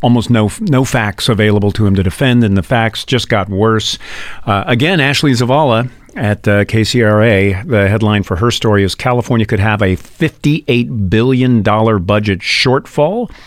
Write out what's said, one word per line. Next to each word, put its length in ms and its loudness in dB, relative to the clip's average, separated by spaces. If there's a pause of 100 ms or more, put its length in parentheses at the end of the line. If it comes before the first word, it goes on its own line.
almost 280 2
no, 200 2 (120)
no 220 2
facts 460 -4
available 440 2
to 120 0
him 100 2
to 80 2
defend, 400 2
and 140 2
the 60 0
facts 420 -2
just 240 -2
got 200 0
worse. 480 0 (480)
Uh, 220 0
again, 320 0
Ashley 340 0
Zavala 560 0 (260)
at, 320 -2
uh, 180 2
K 180 0
C 200 0
R 180 4
A, 420 2
the 240 0
headline 360 0
for 140 -6
her 140 0
story 320 2
is 120 -2
California 500 -2
could 140 -2
have 240 0
a 120 0
fifty-eight 1120 -2
billion 520 2
dollar 380 2
budget 400 0
shortfall. 920 -2 (160)